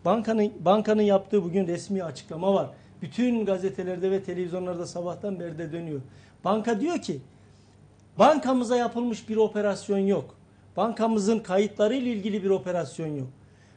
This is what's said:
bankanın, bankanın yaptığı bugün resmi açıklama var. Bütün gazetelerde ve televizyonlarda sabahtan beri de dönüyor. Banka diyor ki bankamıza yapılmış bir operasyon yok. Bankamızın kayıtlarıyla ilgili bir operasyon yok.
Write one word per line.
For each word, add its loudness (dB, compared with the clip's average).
bankanın, 2
bankanın 4
yaptığı 2
bugün 0
resmi -4
açıklama -2
var. 2
Bütün 0
gazetelerde -2
ve 0
televizyonlarda -4
sabahtan -6
beri -8
de -8
dönüyor. -8
Banka 0
diyor -2
ki -6
bankamıza 4
yapılmış -2
bir -2
operasyon 0
yok. 0
Bankamızın 2
kayıtlarıyla 2
ilgili -2
bir 0
operasyon -2
yok. -6